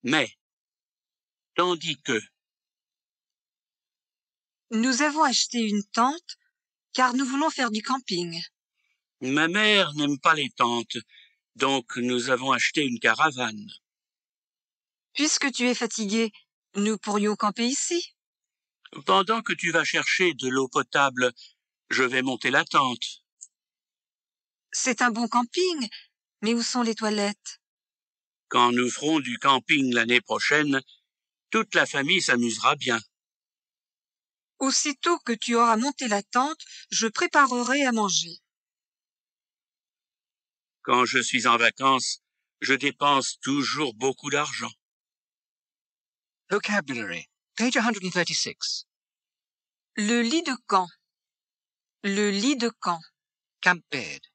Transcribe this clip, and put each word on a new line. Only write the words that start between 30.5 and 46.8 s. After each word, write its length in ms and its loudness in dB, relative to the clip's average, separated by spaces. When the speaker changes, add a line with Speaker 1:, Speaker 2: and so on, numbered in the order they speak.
Speaker 1:
toute 240 -2
la 140 4
famille 340 0
s'amusera 540 2
bien. 240 -2
Speaker 2:
Aussitôt 600 0
que 120 -6
tu 240 -2
auras 220 4
monté 320 -2
la 120 0
tente, 400 -2
je 160 0
préparerai 760 2
à 80 2
manger. 480 -2
Speaker 1:
Quand 240 4
je 140 0
suis 280 0
en 80 6
vacances, 680 0
je 140 0
dépense 680 0
toujours 540 -2
beaucoup 360 -4
d'argent. 420 -4
Speaker 3:
Vocabulary, 800 -4